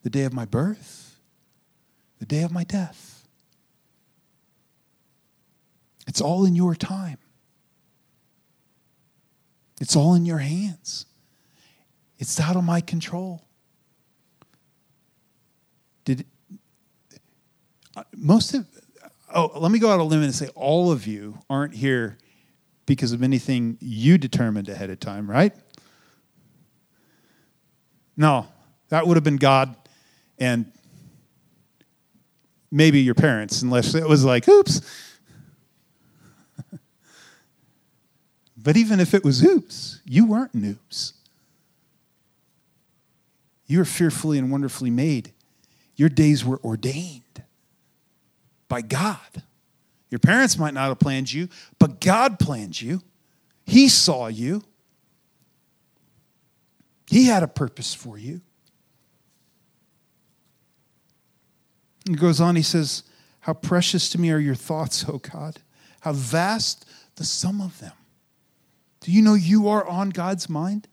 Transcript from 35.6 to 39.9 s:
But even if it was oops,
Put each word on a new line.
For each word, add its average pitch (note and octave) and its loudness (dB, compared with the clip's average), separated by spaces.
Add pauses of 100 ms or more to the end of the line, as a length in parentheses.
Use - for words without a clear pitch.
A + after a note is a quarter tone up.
But D3 2
even A3 4
if F3 2
it G3 2
was C3+ 2
oops, - 2